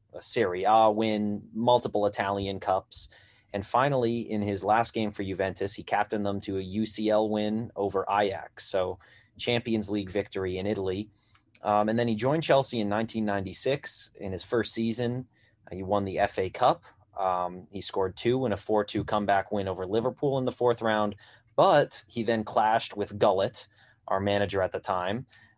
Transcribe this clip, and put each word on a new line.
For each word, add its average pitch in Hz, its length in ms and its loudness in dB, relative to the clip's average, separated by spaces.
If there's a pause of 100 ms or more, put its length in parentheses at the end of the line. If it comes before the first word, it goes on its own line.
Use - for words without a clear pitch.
(120)
a 87 100 -14
Serie 92 420 0
A 110 260 6
win, 104 520 0 (100)
multiple 117 540 2
Italian 98 540 -2
Cups. - 480 -4 (440)
And 101 140 -4
finally, 120 640 0
in 104 120 -2
his 101 200 -2
last 107 300 2
game 110 180 -2
for 101 140 -6
Juventus, 95 500 -2
he - 80 -10
captained 104 420 -2
them 101 180 -2
to 98 160 -4
a 95 40 -4
U 101 240 -2
C 107 240 -2
L 107 180 4
win 107 460 -2
over 98 340 0
Ajax. 98 600 -2
So 92 300 -2 (400)
Champions 113 520 -2
League 101 200 -4
victory 95 480 -2
in 95 80 -4
Italy. 98 420 -2 (540)
Um, 104 260 4
and 113 100 2
then 120 80 2
he 117 80 0
joined 135 300 0
Chelsea 135 360 2
in 104 80 -2
nineteen 110 360 -2
ninety-six. 101 960 -4
In 98 100 -8
his 92 140 -8
first 117 280 0
season, 120 540 -2 (400)
uh, - 80 -14
he 95 80 -8
won 101 220 0
the 90 160 -2
F 101 180 0
A 95 100 0
Cup. 135 360 2 (340)
Um, 90 540 -2
he 98 80 -8
scored 95 360 -2
two 127 300 0
in 107 60 0
a 98 40 0
four 107 280 0
two - 200 -4
comeback 101 460 0
win 101 160 -2
over 92 200 -4
Liverpool 120 520 0
in 131 60 -2
the 123 80 0
fourth 120 280 0
round, 107 360 0 (400)
but 156 500 4
he 117 160 -4
then 110 220 0
clashed 110 520 2
with 101 220 -6
Gullit, 98 480 2 (420)
our 95 120 2
manager 98 420 2
at 90 100 0
the 95 80 -6
time, 98 460 -2 (320)